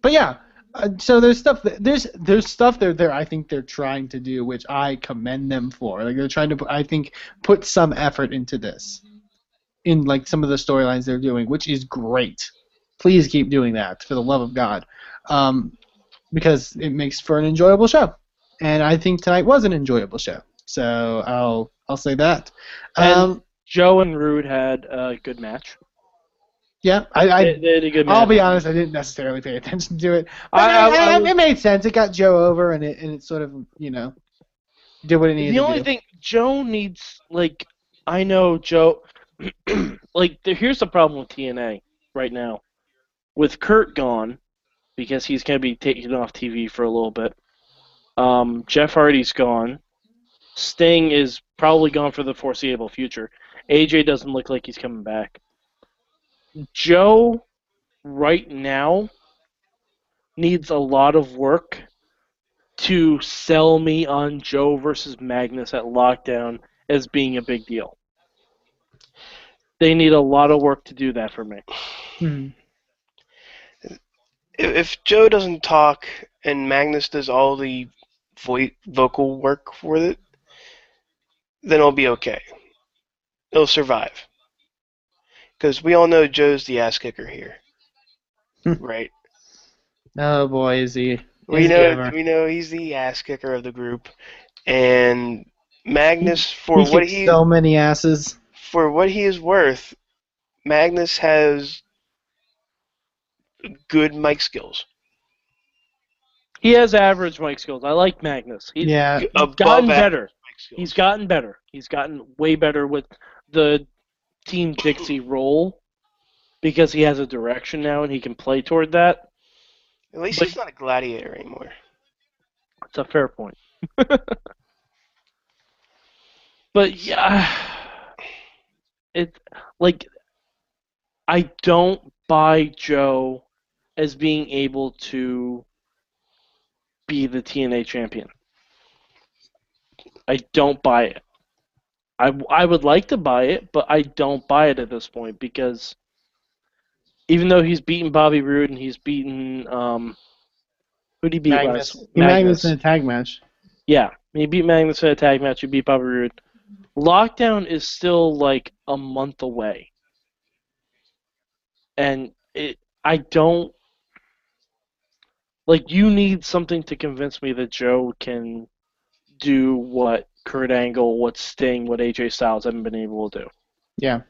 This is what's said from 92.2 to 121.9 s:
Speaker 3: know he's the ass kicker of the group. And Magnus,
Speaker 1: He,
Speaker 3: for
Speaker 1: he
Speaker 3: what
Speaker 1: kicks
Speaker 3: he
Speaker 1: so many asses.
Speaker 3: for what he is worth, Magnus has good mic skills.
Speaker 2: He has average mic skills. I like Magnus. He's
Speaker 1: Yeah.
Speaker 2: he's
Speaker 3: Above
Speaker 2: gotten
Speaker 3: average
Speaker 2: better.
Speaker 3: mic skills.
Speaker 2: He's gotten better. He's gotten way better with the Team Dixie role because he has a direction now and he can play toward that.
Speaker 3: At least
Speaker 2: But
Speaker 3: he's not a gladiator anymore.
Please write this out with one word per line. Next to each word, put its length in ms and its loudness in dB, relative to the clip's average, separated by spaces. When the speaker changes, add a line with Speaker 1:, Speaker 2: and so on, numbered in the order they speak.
Speaker 3:
know 240 0
he's 240 -6
the 240 -10
ass 260 -6
kicker 320 -8
of 100 -6
the 80 -12
group. 380 -10
And 800 2
Magnus, 640 2
Speaker 1:
He, 80 -12
Speaker 3:
for 220 4
Speaker 1:
he 100 4
Speaker 3:
what 120 6
Speaker 1:
kicks 100 -2
Speaker 3:
he 160 -4
Speaker 1:
so 180 6
many 320 4
asses. 600 0
Speaker 3:
for 180 2
what 220 2
he 100 -4
is 180 -2
worth, 540 0
Magnus 540 2
has 640 0
good 280 0
mic 260 -2
skills. 460 -10
Speaker 2:
He 120 4
has 240 6
average 440 2
mic 200 -6
skills. 240 -12
I 80 -2
like 320 0
Magnus. 500 -10
He's 140 -4
Speaker 1:
Yeah. 320 0
Speaker 2:
he's 160 -6
Speaker 3:
Above 220 0
Speaker 2:
gotten 340 6
Speaker 3:
average 80 6
Speaker 2:
better. 240 2
Speaker 3:
mic 360 -20
skills. 200 -18
Speaker 2:
He's 140 -8
gotten 340 0
better. 320 -4
He's 160 -20
gotten 380 -8
way 160 2
better 320 0
with 180 -6
the 340 2
Team 260 -4
Dixie 460 -4
role 640 -2
because 300 2
he 100 0
has 180 2
a 80 -6
direction 520 -8
now 220 -4
and 100 -4
he 80 -6
can 140 -12
play 300 -4
toward 300 0
that. 360 2
Speaker 3:
At 60 -12
least 180 -6
Speaker 2:
But 80 2
Speaker 3:
he's 100 -12
not 100 -10
a 60 -20
gladiator 640 -6
anymore. 340 -20